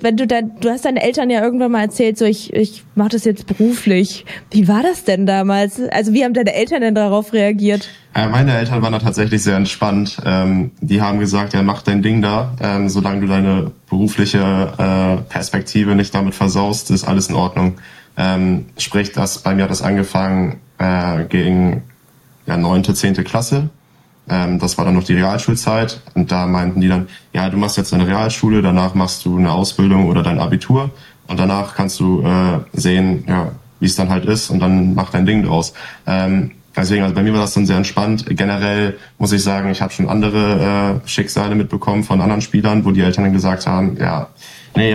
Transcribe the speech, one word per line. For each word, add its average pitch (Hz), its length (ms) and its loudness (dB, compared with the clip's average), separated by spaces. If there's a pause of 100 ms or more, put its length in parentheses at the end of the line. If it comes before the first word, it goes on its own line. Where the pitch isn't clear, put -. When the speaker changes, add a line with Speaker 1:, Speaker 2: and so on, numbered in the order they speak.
Speaker 1:
wenn 226 140 0
du 254 100 0
dein, 226 260 0 (100)
du 233 80 0
hast 254 160 -4
deinen 302 100 0
Eltern 247 340 0
ja 226 140 0
irgendwann 240 300 0
mal 220 80 0
erzählt, 214 360 0
so, 233 60 0
„Ich, 214 300 -2
ich - 320 -2 (100)
mach 208 140 2
das 226 160 -2
jetzt 214 200 -2
beruflich.“ 208 800 0 (260)
Wie 202 180 4
war 208 140 2
das 349 200 -2
denn 190 220 2
damals? 196 560 0 (100)
Also, 214 220 0
wie 262 100 4
haben 247 100 0
deine 220 200 0
Eltern 294 260 0
denn 220 160 2
darauf 208 380 0
reagiert? 202 560 0 (240)
Speaker 2:
Äh, 110 160 0
meine 127 280 4
Eltern 117 240 -2
waren 113 120 0
da 110 60 -2
tatsächlich 107 440 0
sehr 101 140 2
entspannt. 101 680 -2
Ähm, 95 540 0
die 98 220 0
haben 104 180 0
gesagt, 101 340 -2
„Ja, 98 80 2
mach 101 200 0
dein 101 200 2
Ding 110 200 2
da. 107 400 0
Ähm, 101 260 0
solange 98 320 0
du 98 80 0
deine 95 440 2 (180)
berufliche, 101 500 0
äh, 95 880 0
Perspektive 101 640 -2
nicht 98 200 0
damit 98 180 0
versaust, 101 560 0
ist 95 140 0
alles 95 240 0
in - 80 -2
Ordnung.“ 90 440 0 (360)
Ähm, 92 520 0 (100)
sprich, 101 340 -2
das, - 280 -2
bei 95 140 -2
mir 98 100 2
hat 95 80 0
das 92 100 -4
angefangen, 95 800 0 (160)
äh, 87 480 0
gegen, 90 580 0 (600)
ja, 85 100 -4
neunte, 92 380 2
zehnte 95 320 0
Klasse. 139 440 -2 (600)
Ähm, 90 300 0
das 90 180 -4
war 87 80 0
dann 90 80 2
noch 90 100 2
die 90 120 0
Realschulzeit. 110 840 0 (140)
Und 90 180 0
da 90 140 -2
meinten 90 340 0
die 92 80 4
dann, 92 200 0 (260)
„Ja, 92 160 -2
du 92 80 -4
machst 101 200 -2
jetzt 95 160 -2
eine 90 140 2
Realschule, 107 540 2
danach 92 320 2
machst 95 320 -2
du 90 120 0
eine 90 140 2
Ausbildung 95 560 2
oder 87 140 2
dein 82 180 0
Abitur. 127 520 0 (360)
Und 92 120 -4
danach 98 360 -2
kannst 98 240 -4
du, 92 220 2
äh, 90 380 2 (120)
sehen, 90 560 0
ja, 90 260 -2 (260)
wie 92 80 2
es 92 80 -2
dann 92 140 0
halt 92 160 -2
ist 107 260 -2
und 95 80 0
dann 92 340 2
mach 95 160 -2
dein 90 160 0
Ding 107 180 2
draus.“ 82 300 -2 (320)
Ähm, 95 460 0 (260)
deswegen, 95 240 0
also 92 140 0
bei 98 80 0
mir 107 100 2
war 107 80 2
das 101 140 -2
dann 101 100 2
sehr 92 120 2
entspannt. 104 520 -2
Generell 101 640 0 (220)
muss 101 140 0
ich 101 100 2
sagen, 98 300 0
ich 95 100 -4
hab 95 100 -4
schon 92 160 -2
andere, 101 960 0
äh, - 60 -14
Schicksale 104 460 -2
mitbekommen 104 480 -2
von 95 180 0
anderen 104 200 0
Spielern, 104 440 0
wo 98 60 2
die 95 100 2
Eltern 92 220 2
dann 98 100 2
gesagt 95 320 0
haben, 92 340 0
„Ja, 85 300 -4 (480)
nee, 110 180 4